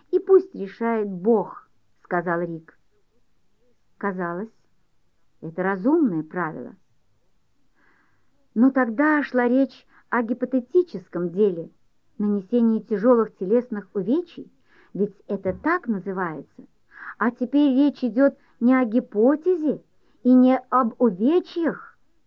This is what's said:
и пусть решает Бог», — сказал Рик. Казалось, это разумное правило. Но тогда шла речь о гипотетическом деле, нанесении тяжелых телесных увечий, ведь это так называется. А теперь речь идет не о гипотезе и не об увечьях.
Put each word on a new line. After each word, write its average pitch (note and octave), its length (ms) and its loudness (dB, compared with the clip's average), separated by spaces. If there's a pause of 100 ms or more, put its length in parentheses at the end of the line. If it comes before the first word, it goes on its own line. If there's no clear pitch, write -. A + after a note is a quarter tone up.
(100)
и F4+ 80 2
пусть - 360 4
решает G#3+ 540 -4
Бог», — F#3+ 600 -2 (360)
сказал F3 380 -2
Рик. E3 360 -10 (1200)
Казалось, F#3 480 -8 (920)
это E3 220 -10
разумное G3 600 0
правило. D#3+ 520 -10 (1800)
Но B3 160 4
тогда C4+ 520 0
шла B3 260 0
речь C4 380 0 (240)
о A#3+ 120 -2
гипотетическом A#3+ 1080 -4
деле, F3+ 400 -2 (480)
нанесении G#3+ 640 0
тяжелых A3 560 0
телесных G#3+ 580 -2
увечий, C4 580 -4 (400)
ведь G3 220 -4 (120)
это G3 280 -6
так E4 320 -4
называется. F#3+ 800 -8 (520)
А A3+ 120 0
теперь C4+ 440 0
речь C#4 280 2
идет B3+ 340 2 (240)
не B3 140 4
о B3+ 100 2
гипотезе C4 1000 0 (400)
и B3 120 4
не B3+ 240 6 (100)
об B3 300 0
увечьях. B3 1000 -2 (300)